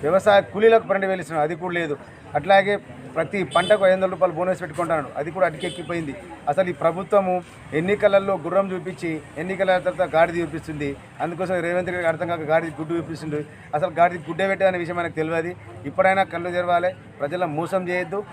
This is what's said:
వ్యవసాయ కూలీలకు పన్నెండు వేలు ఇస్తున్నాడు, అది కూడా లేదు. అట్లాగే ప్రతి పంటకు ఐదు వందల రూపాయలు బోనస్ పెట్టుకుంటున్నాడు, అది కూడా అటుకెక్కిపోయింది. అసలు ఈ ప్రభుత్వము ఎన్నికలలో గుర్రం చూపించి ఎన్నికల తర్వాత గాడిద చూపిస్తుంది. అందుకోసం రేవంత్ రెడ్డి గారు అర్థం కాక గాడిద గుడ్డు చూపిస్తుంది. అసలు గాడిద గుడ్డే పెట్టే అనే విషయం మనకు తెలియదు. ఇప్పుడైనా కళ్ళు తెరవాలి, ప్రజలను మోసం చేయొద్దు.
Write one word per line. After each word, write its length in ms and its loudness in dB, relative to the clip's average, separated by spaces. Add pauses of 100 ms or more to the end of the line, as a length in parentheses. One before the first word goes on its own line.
వ్యవసాయ 380 6 (120)
కూలీలకు 360 6
పన్నెండు 220 0
వేలు 120 -2
ఇస్తున్నాడు, 240 0
అది 140 -2
కూడా 180 -4
లేదు. 160 -2 (440)
అట్లాగే 340 4 (420)
ప్రతి 240 -2 (160)
పంటకు 320 4
ఐదు 80 6
వందల 180 0
రూపాయలు 220 0
బోనస్ 280 -2
పెట్టుకుంటున్నాడు, 440 -2 (120)
అది 160 -4
కూడా 140 4
అటుకెక్కిపోయింది. 640 -6 (380)
అసలు 220 2
ఈ 100 -6
ప్రభుత్వము 500 2 (460)
ఎన్నికలలో 540 4 (120)
గుర్రం 280 2
చూపించి 360 -6 (320)
ఎన్నికల 440 0
తర్వాత 280 0
గాడిద 300 4
చూపిస్తుంది. 460 -6 (340)
అందుకోసం 320 -4 (100)
రేవంత్ 260 -2
రెడ్డి 120 -4
గారు 100 2
అర్థం 180 -4
కాక 200 -4
గాడిద 280 2
గుడ్డు 200 -4
చూపిస్తుంది. 420 -6 (360)
అసలు 220 -2
గాడిద 300 4
గుడ్డే 220 -2
పెట్టే 180 2
అనే 140 -2
విషయం 180 -6
మనకు 180 -6
తెలియదు. 320 -2 (380)
ఇప్పుడైనా 360 4 (100)
కళ్ళు 220 -4
తెరవాలి, 340 2 (280)
ప్రజలను 400 -2
మోసం 300 -2
చేయొద్దు. 320 -2 (100)